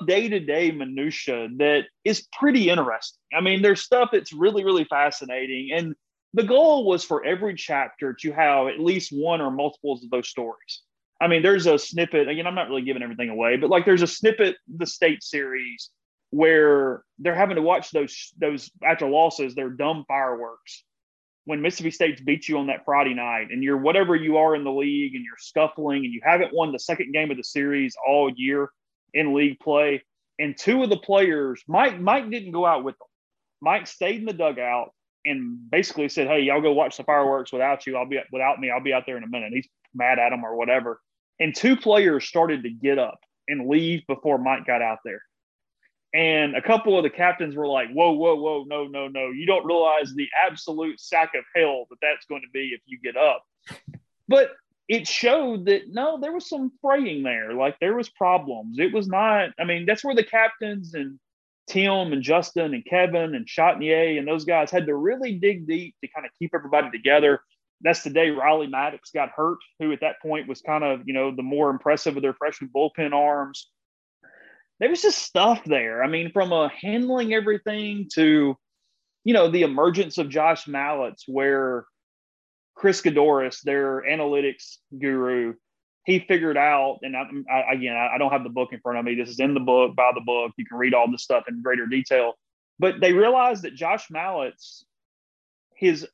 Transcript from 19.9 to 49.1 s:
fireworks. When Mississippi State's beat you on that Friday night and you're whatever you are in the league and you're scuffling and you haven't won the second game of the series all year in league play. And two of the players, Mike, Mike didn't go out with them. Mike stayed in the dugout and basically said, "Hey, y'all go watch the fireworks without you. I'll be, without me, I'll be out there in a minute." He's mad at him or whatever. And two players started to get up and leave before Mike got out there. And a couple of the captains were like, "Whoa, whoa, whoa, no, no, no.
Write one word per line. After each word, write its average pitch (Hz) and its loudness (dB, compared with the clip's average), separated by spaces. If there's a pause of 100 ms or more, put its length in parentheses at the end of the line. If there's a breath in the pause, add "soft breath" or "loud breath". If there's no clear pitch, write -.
fireworks. 120 -6 (640)
When 151 -4
Mississippi 165 -2
State's 151 0
beat 143 -2
you 151 -2
on 139 -2
that - -6
Friday 139 2
night 117 -4
and 127 -4
you're 139 0
whatever 170 2
you 156 0
are 156 4
in 147 -2
the 135 -2
league 143 -2
and 123 -10
you're 117 -16
scuffling 151 -2
and 120 -8
you 113 -12
haven't 170 2
won 160 0
the 131 -6
second 165 -6
game 156 -2
of 127 -6
the 120 -12
series 143 -2 (100)
all 143 4
year 135 -4 (460)
in 147 0
league 143 0
play. 147 0 (360)
And 147 -6
two 254 0
of 240 0
the 202 2
players, 160 0
Mike, 196 0
Mike 220 0
didn't 202 -10
go 175 -2
out 151 2
with 135 -8
them. - -20 (540)
Mike 170 0
stayed 208 -4
in 220 -8
the 214 -6
dugout 123 -2 (320)
and 120 -6
basically 156 0
said, 139 -2
"Hey, 151 2
y'all 139 2
go 151 4
watch 139 0
the 139 -14
fireworks 139 0
without 131 -2
you. 131 -6
I'll 127 -2
be, 135 -4 (120)
without 131 -2
me, 127 -4
I'll 127 -2
be 135 -2
out 127 0
there 127 -8
in 117 -12
a 110 -12
minute." 117 -8
He's 131 -6 (240)
mad 123 2
at 120 2
him 120 -6
or 113 -8
whatever. 117 0 (400)
And 156 -2
two 254 4
players 202 4
started 160 0
to 117 -8
get 135 0
up 117 -2 (280)
and 139 -4
leave 165 0
before 139 0
Mike 131 -2
got 120 0
out 110 -2
there. 104 -12 (960)
And 156 2
a 127 -2
couple 220 4
of 170 4
the 143 0
captains 175 0
were 147 -4
like, 127 -2
"Whoa, 165 4
whoa, 160 2
whoa, 147 -4
no, 147 -6
no, 139 -8
no. 135 -6